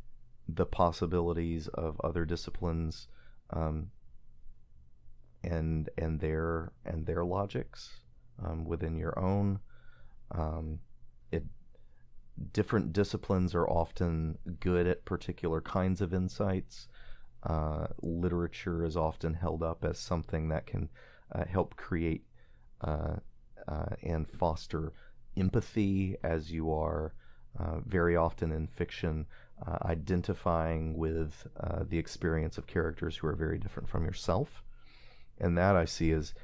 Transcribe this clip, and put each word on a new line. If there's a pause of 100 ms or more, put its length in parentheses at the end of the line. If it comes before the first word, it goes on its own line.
(480)
the
possibilities
of
other
disciplines, (420)
um, (1600)
and,
and
their, (140)
and
their
logics, (560)
um,
within
your
own. (720)
Um, (520)
it, (1080)
different
disciplines
are
often (240)
good
at
particular
kinds
of
insights. (560)
Uh, (140)
literature
is
often
held
up
as
something
that
can, (460)
uh,
help
create, (560)
uh, (500)
uh,
and
foster (420)
empathy
as
you
are, (460)
uh,
very
often
in
fiction, (420)
uh,
identifying
with, (120)
uh,
the
experience
of
characters
who
are
very
different
from
yourself. (760)
And
that
I
see
as, (100)